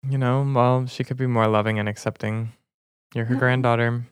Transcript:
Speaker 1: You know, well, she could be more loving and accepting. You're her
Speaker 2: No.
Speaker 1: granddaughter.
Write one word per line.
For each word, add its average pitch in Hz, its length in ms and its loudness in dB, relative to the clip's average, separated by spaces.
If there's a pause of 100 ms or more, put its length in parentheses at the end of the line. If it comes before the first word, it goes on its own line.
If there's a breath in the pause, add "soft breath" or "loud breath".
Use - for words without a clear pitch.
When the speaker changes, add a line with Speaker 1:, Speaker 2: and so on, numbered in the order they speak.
Speaker 1:
You 135 80 -2
know, 131 380 0
well, 127 300 4
she 123 180 -8
could 127 140 -6
be 127 100 -2
more 117 200 2
loving 107 320 2
and 104 100 -2
accepting. 110 640 -6 (600)
You're 117 120 -4
her 117 80 -2
Speaker 2:
No. 131 60 -2
Speaker 1:
granddaughter. 120 720 0